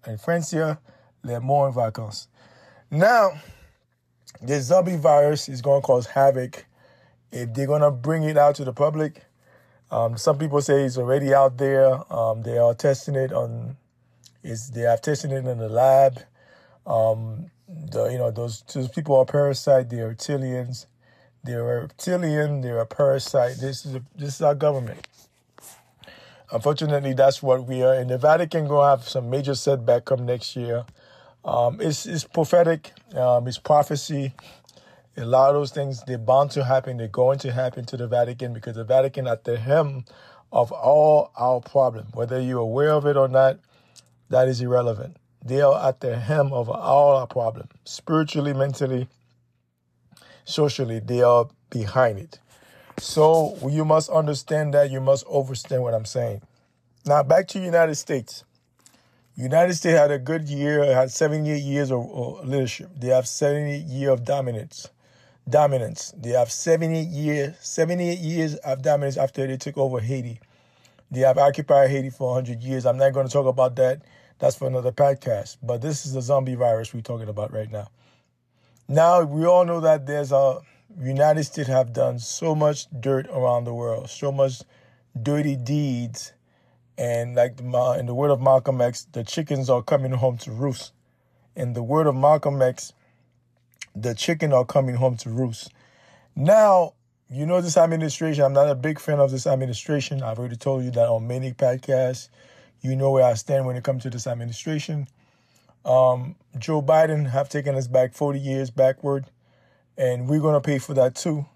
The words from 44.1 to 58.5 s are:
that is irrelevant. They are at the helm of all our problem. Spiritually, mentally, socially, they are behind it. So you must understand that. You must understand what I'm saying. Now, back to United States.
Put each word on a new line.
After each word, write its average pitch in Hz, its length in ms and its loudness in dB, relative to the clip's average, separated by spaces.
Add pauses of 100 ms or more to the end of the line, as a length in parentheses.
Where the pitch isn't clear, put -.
that 127 180 4
is 127 120 -2
irrelevant. 123 580 -2 (260)
They 127 180 0
are 139 260 4
at 131 140 -2
the 120 180 -4
helm 139 320 0
of 120 180 -4
all 143 460 4
our 127 120 -2
problem. 117 420 -6 (160)
Spiritually, 151 680 -2
mentally, 131 540 -2 (1400)
socially, 131 540 -2
they 120 220 -2
are - 260 6 (220)
behind 113 500 0
it. - 200 -18 (600)
So 156 580 2 (120)
you 156 160 -2
must 156 240 2
understand 151 640 -2
that. 143 180 4
You 135 80 -6
must 135 260 0
understand 131 580 -4
what 120 100 -2
I'm 110 120 -2
saying. 110 360 -6 (640)
Now, 147 180 4
back 160 260 4
to 196 100 -8
United 165 360 2
States. - 480 -8 (920)